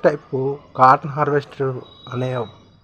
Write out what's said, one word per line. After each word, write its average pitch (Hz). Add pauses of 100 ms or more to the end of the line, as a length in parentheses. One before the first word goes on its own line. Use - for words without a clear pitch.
టైప్ 139 (200)
కాటన్ 139
హార్వెస్టర్ 143 (400)
అనే 127 (540)